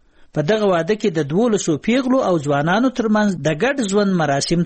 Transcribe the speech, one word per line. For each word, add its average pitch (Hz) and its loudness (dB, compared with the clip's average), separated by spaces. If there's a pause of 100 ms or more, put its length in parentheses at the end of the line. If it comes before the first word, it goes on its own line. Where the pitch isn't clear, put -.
(360)
په 151 -2
دغه 208 0
واده 170 0
کې 220 2
د 156 -2
دولسو 202 0 (140)
پیغلو 262 2
او 180 2
ځوانانو 165 2 (100)
ترمنځ 214 2 (180)
د - 2 (140)
ګډ 262 -2
ژوند 202 2
مراسم 147 0